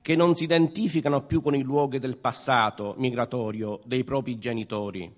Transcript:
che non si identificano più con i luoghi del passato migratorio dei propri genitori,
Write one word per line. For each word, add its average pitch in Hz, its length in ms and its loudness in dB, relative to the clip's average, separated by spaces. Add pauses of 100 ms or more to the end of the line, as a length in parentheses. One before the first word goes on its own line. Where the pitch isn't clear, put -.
che 165 140 0
non 170 200 6
si 165 100 -2
identificano 160 800 2
più 160 160 0
con 147 120 0
i 139 80 2
luoghi 139 380 0
del 127 160 -4
passato 110 840 0
migratorio 113 840 -2
dei 123 220 -2
propri 123 340 -4
genitori, 104 800 -6